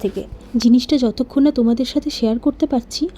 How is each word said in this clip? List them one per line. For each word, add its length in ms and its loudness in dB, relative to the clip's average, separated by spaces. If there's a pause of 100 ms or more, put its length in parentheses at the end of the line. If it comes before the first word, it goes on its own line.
থেকে। 240 -6 (320)
জিনিসটা 400 4
যতক্ষণ 460 0
না 80 4
তোমাদের 340 0
সাথে 260 -4
শেয়ার 280 -2
করতে 280 -2
পারছি, 520 -4